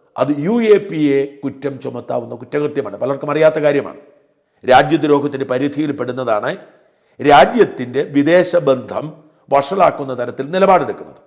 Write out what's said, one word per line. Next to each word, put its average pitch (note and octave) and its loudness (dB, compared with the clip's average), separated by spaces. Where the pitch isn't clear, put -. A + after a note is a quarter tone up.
അത് C3+ 0
യു G#3 -2
എ G#3 4
പി E3 -4
എ C#3 0
കുറ്റം C3+ -10
ചുമത്താവുന്ന A#2+ -8
കുറ്റകൃത്യമാണ്. B2+ -6
പലർക്കും C3+ -6
അറിയാത്ത D#3 4
കാര്യമാണ്. C#3+ -2
രാജ്യദ്രോഹത്തിന്റെ C#3+ 2
പരിധിയിൽ C#3+ -4
പെടുന്നതാണ്. B2 -2
രാജ്യത്തിന്റെ C#3+ 4
വിദേശ D#3+ 2
ബന്ധം C3 -2
വഷളാക്കുന്ന C#3 0
തരത്തിൽ B2 -8
നിലപാടെടുക്കുന്നത്. E3 0